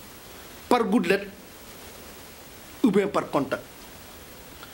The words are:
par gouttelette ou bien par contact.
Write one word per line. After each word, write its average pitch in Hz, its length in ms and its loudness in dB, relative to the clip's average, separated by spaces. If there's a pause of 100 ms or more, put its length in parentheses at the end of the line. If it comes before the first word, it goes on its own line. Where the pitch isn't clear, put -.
(720)
par 240 140 8
gouttelette 196 440 4 (1600)
ou 226 80 8
bien 190 160 6
par - 240 2
contact. 135 320 2 (1120)